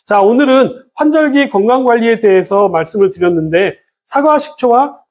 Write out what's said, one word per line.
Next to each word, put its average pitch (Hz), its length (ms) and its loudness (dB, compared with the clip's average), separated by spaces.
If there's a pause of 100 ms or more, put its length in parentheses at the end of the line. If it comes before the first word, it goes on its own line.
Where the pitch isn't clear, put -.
자, 208 140 0
오늘은 262 480 2 (260)
환절기 294 560 0
건강관리에 233 680 0
대해서 196 500 0
말씀을 180 420 -2
드렸는데, 175 680 -2 (260)
사과 294 340 0
식초와 254 600 -2 (100)